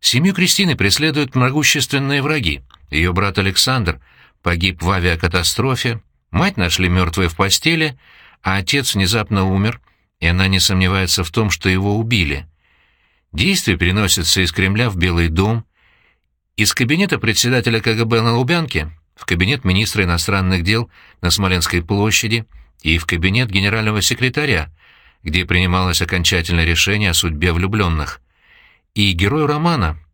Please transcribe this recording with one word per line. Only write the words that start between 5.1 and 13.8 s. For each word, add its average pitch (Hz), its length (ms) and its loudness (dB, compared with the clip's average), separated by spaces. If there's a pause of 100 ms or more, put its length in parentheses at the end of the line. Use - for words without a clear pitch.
мать 190 260 0
нашли 90 320 0
мёртвой 90 380 0
в 82 80 -4
постели, 151 640 0 (440)
а 95 160 -2
отец 127 360 -2
внезапно 101 500 0
умер — 98 360 0 (400)
и 85 60 0
она 92 220 2
не 95 100 2
сомневается 92 640 0
в - 80 -4
том, 110 200 0
что - 180 -2
его 98 280 2
убили. 95 520 0 (840)
Действие 120 440 0
переносится 90 640 0